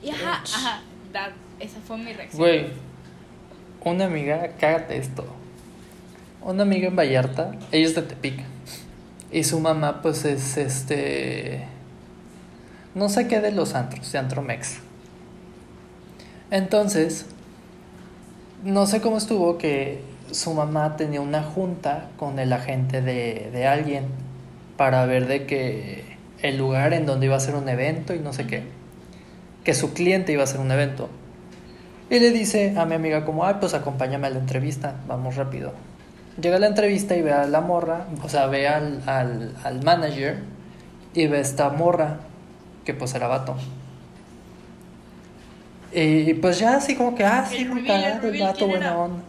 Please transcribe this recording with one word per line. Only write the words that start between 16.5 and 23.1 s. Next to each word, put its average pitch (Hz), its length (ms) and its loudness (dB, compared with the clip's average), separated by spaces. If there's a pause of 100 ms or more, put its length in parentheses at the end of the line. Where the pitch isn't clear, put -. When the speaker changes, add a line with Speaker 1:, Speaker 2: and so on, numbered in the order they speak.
Speaker 2:
Entonces, 190 760 2 (1400)
no 196 240 4
sé 214 140 2
cómo 220 160 2
estuvo 185 400 2
que 139 440 -2 (300)
su - 220 -4
mamá 151 420 0
tenía 147 260 -2
una 147 220 -2
junta 160 720 -4
con 139 220 -6
el 127 140 0
agente 131 480 -2
de, 117 500 -2